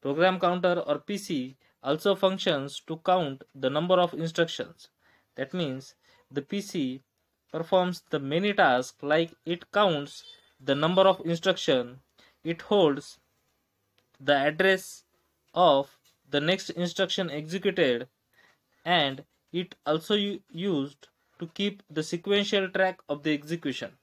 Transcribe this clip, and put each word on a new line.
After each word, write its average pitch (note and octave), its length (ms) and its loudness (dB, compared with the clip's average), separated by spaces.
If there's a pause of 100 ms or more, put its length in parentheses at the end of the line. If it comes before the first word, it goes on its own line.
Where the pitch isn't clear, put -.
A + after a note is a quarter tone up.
Program F3 380 2
counter F3 460 2
or D3 140 -2
P G3+ 180 -8
C C3 380 -6 (260)
also D#3 340 0
functions F#3 720 -2
to E3 180 -8
count E3 380 0 (100)
the C3 160 -2
number E3 260 2
of F3 180 2
instructions. - 760 -4 (460)
That C3+ 180 -8
means C3+ 420 -8 (360)
the C#3 100 -6
P G3 180 -6
C C#3 420 -6 (500)
performs F3+ 580 0
the D3+ 100 -2
many E3 340 -2
tasks, C3+ 480 2
like D#3 300 0 (140)
it E3+ 260 -6
counts E3 520 0 (360)
the C3+ 140 0
number E3 300 4
of F#3+ 200 4
instruction, D#3+ 760 0 (440)
it E3 200 -6
holds D#3 560 2 (1000)
the C#3+ 160 2
address D#3+ 680 0 (500)
of D3 440 4 (320)
the D3 120 0
next F3+ 300 -2
instruction F3 580 -2
executed, D3+ 800 0 (760)
and D3 400 0 (300)
it F3 220 -6 (100)
also D#3+ 300 -2
u-, G3+ 340 -4
used D#3+ 580 -4 (300)
to F3 100 -10
keep G3+ 420 -6
the D#3 120 -6
sequential G3 680 -2
track F#3 300 0 (100)
of D3 140 -4
the D#3 100 0
execution. D3 580 -6 (120)